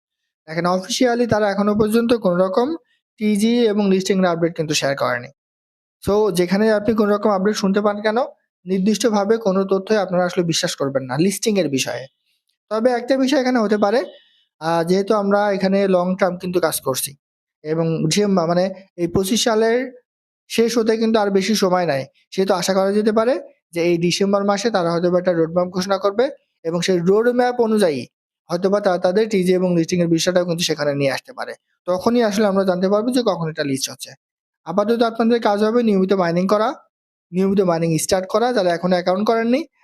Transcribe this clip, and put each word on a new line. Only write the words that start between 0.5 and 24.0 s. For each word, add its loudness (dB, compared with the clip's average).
অফিসিয়ালি 0
তারা 0
এখনো 0
পর্যন্ত 2
কোনো 0
রকম 0
টিজি 2
এবং 2
লিস্টিং 2
এর 2
আপডেট 0
কিন্তু -4
শেয়ার -2
করেনি। -4
So 2
যেখানে 0
আপনি 0
কোনো 2
রকম 0
আপডেট 0
শুনতে 0
পান 0
কেন, 0
নির্দিষ্টভাবে 0
কোনো 0
তথ্যই 0
আপনারা 0
আসলে -2
বিশ্বাস -2
করবেন -2
না -4
লিস্টিং 0
এর 0
বিষয়ে। -4
তবে 0
একটা 0
বিষয় 2
এখানে 0
হতে 2
পারে, 0
আহ, -2
যেহেতু 0
আমরা 0
এখানে 0
লং 2
টার্ম 0
কিন্তু -4
কাজ -2
করছি -6
এবং -2
ডিসেম্বর 2
মানে 0
এই -2
পঁচিশ -2
সালের -2
শেষ 0
হতে 2
কিন্তু 0
আর 0
বেশি 2
সময় 2
নাই, -2
সেহেতু 0
আশা 0
করা 2
যেতে 0
পারে 0
যে -4
এই 2
ডিসেম্বর 0